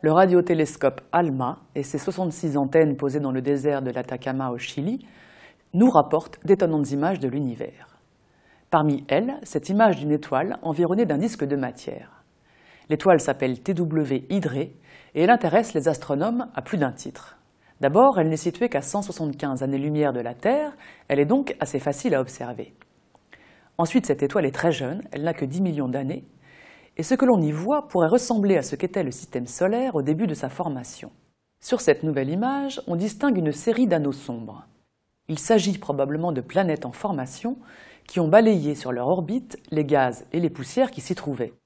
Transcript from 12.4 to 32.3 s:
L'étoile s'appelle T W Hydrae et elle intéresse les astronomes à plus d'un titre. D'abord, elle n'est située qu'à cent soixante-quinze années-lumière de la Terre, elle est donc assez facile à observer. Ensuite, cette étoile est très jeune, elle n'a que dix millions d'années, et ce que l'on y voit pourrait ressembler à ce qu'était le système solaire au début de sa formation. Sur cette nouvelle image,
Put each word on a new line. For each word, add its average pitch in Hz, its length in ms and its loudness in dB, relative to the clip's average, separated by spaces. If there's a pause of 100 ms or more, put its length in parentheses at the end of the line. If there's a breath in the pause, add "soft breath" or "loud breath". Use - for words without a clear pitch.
L'étoile 156 320 4
s'appelle 131 400 -2
T 196 120 -2
W 151 580 -2
Hydrae 156 420 -2 (420 loud breath)
et 156 80 2
elle 185 80 4
intéresse 220 440 2
les 151 120 0
astronomes 165 680 -2
à 131 80 -6
plus - 160 -4
d'un 135 140 0
titre. - 460 -16 (420 soft breath)
D'abord, 202 380 6
elle 160 100 2
n'est 160 80 0
située 175 320 -2
qu'à 139 140 -2
cent 208 200 -4
soixante-quinze 143 600 -6
années-lumière 139 500 -2
de 123 80 -4
la 120 140 -8
Terre, 285 380 -2 (340 loud breath)
elle 143 140 2
est 143 40 6
donc 262 360 0
assez 143 180 -4
facile 143 380 -2
à 131 40 2
observer. 123 540 -8 (1040 soft breath)
Ensuite, 170 280 0
cette 143 180 0
étoile 147 220 0
est 135 80 -2
très 170 180 2
jeune, 139 300 -4 (100)
elle 143 100 -8
n'a 165 120 -2
que 143 100 -4
dix 147 180 -4
millions 147 260 -2
d'années, 131 380 -4 (720 loud breath)
et 165 80 -4
ce 262 100 2
que 262 100 2
l'on 240 160 6
y 151 120 0
voit 233 340 -2
pourrait 170 220 2
ressembler 208 480 2
à 143 60 2
ce 135 120 -6
qu'était 180 300 -2
le 127 80 -4
système 123 340 -8
solaire 220 480 -2
au 151 80 0
début 156 240 0
de 160 80 -2
sa 131 140 -8
formation. 131 640 -8 (480)
Sur - 200 -2
cette 147 220 4
nouvelle 139 260 0
image, 262 600 -4